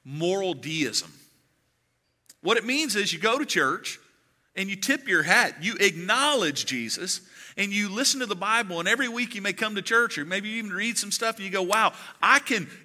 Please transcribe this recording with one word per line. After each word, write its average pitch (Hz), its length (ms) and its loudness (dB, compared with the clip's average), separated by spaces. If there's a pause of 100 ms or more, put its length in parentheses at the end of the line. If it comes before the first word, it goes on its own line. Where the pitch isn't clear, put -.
moral 175 500 -2
deism. 131 580 -4 (1300)
What 208 160 2
it 196 80 0
means 262 300 0
is 202 160 0
you 170 80 -6
go 226 180 2
to 294 80 -4
church 151 540 0 (560)
and 190 140 -4
you 196 80 -6
tip 277 300 -2
your 175 140 4
hat, 190 400 4
you 208 180 -2
acknowledge 202 880 2
Jesus, 123 540 -4 (380)
and 196 160 -2
you 208 160 0
listen 262 320 0
to 254 40 -2
the 202 100 -2
Bible, 196 440 0
and 170 80 -2
every 240 220 2
week 233 260 -4
you 202 60 -6
may 202 100 0
come 214 240 -4
to 196 60 -2
church, 233 360 2
or 147 60 -6
maybe 190 240 -4
you 220 120 -6
even 208 120 -6
read 208 260 -2
some 202 140 -4
stuff, 226 240 0
and 196 100 -8
you 190 60 -8
go, 190 100 0
"Wow, 202 320 4 (280)
I 240 180 6
can 220 300 -2 (160)